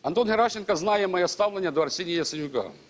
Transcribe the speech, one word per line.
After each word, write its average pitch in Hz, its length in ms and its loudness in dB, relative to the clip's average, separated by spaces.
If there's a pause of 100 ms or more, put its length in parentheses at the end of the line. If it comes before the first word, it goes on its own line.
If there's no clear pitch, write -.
Антон 214 280 0
Геращенко 214 460 2
знає 202 320 2
моє 180 200 2
ставлення 196 440 0
до 151 100 2
Арсенія 170 360 -2
Яценюка. 143 540 -4 (180)